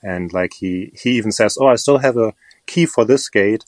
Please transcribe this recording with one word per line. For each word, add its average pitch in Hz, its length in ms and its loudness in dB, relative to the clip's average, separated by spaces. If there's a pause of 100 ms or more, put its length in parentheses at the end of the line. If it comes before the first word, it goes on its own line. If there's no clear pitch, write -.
And, 90 320 -8
like, 90 220 -2
he, 92 400 -8
he - 160 -4
even 113 200 -2
says, 107 280 0
Oh, 135 80 2
I 131 80 6
still 139 240 2
have 127 180 0
a 113 160 0 (320)
key 175 200 0
for 120 200 2
this 131 240 0
gate. 104 380 0